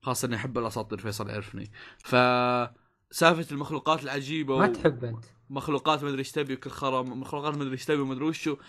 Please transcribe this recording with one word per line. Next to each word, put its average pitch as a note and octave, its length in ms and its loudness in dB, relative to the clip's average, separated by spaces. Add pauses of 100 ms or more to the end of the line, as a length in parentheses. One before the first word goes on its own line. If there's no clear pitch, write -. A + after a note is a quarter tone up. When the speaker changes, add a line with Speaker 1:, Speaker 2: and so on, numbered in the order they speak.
Speaker 1:
خاصة B2+ 240 -2
أني A#2+ 100 -2
أحب B2 220 -4
الأساطير، A2 400 -4
فيصل G#2 320 -6
يعرفني. G#2 400 -8 (280)
فسالفة B2 1500 2
المخلوقات D3 500 0
العجيبة C#3 560 -2
Speaker 2:
ما F#3+ 100 8
Speaker 1:
و- F#3+ 40 2
Speaker 2:
تحب B2+ 320 2
أنت. A#2 200 -8 (260)
Speaker 1:
مخلوقات C#3 520 0
ما D3 60 -4
أدري C#3 100 -2
إيش C3+ 140 -6
تبي، C#3 240 -2
كل B2+ 140 -12
خرا، C3 320 -2
مخلوقات C3 520 -4
ما D3 80 -4
أدري C3+ 100 -4
إيش B2+ 120 -8
تبي، D3+ 180 2
ما C3+ 100 -2
أدري B2+ 120 -4
وشو، D#3 320 -2 (120)